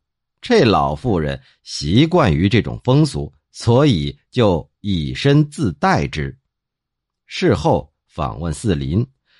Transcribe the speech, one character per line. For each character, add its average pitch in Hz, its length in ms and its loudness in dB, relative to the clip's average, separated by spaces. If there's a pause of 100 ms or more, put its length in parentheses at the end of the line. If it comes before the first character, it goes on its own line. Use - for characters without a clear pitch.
(420)
这 226 200 2
老 76 320 2
妇 98 240 -2
人 71 220 -4 (220)
习 101 440 0
惯 160 260 2
于 87 180 2
这 110 100 2
种 58 240 -6
风 143 200 4
俗， 73 280 -8 (180)
所 123 360 2
以 76 300 0 (140)
就 101 400 0 (120)
以 80 320 -4
身 147 360 2
自 110 220 -4
带 127 340 0
之。 67 320 -8 (840)
事 160 300 0
后 147 360 -2 (160)
访 62 320 -8
问 80 140 -6
四 92 220 -2
邻， 73 300 -2 (360)